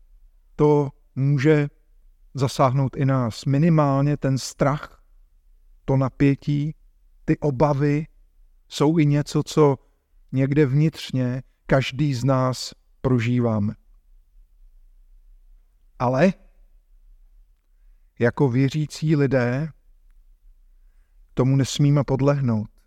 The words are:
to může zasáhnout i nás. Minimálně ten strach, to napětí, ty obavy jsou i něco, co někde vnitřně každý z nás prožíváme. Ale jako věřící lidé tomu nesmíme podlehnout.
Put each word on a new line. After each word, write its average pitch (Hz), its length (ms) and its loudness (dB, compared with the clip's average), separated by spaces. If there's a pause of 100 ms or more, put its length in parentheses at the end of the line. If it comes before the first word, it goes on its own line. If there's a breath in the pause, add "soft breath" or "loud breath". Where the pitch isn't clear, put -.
(560)
to 147 340 2 (240)
může 143 540 2 (640)
zasáhnout 135 600 -2
i 139 80 -2
nás. 131 400 -2
Minimálně 143 720 2
ten 135 220 -2
strach, - 640 -4 (840)
to 135 120 0
napětí, 143 800 -2 (500)
ty 160 140 -2
obavy 147 680 0 (640)
jsou 156 300 0
i 151 80 4
něco, 147 360 0
co 143 360 2 (540)
někde 139 340 2
vnitřně 131 760 -2 (240)
každý 135 480 0
z 120 100 -4
nás 127 500 -2 (260)
prožíváme. 117 720 0 (2250)
Ale 131 340 0 (1900)
jako 120 300 0
věřící 147 680 -2
lidé 131 520 0 (1700)
tomu 131 220 2
nesmíme 143 480 2
podlehnout. 131 640 0 (160)